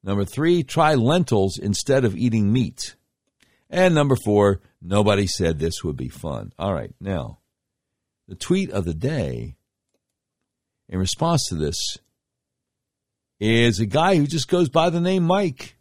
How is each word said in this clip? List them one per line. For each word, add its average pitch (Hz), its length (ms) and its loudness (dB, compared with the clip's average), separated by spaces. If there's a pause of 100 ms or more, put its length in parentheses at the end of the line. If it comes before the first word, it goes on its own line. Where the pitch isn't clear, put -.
Number 98 220 -2
three, 165 380 0
try 156 320 2
lentils 120 640 2
instead 127 460 0
of 98 120 0
eating 110 360 2
meat. - 440 -4 (720)
And 180 240 4
number 143 200 4
four, 104 460 2 (220)
nobody 101 440 2
said 85 320 -2
this 82 240 -4
would 76 140 -6
be 64 120 -8
fun." 62 500 -10
All 95 160 -4
right, 64 260 -8
now, 85 380 -8 (880)
the 95 60 -14
tweet 190 360 -2
of 98 140 -4
the 82 100 -4
day 78 640 -6 (1300)
in 92 120 -6
response 160 480 -2
to 87 80 -6
this - 420 -4 (1400)
is 113 400 2
a 113 60 0
guy 165 280 2
who 147 140 4
just 156 180 -4
goes 175 220 2
by 165 220 2
the 170 100 -2
name 180 240 0
Mike. 180 560 -2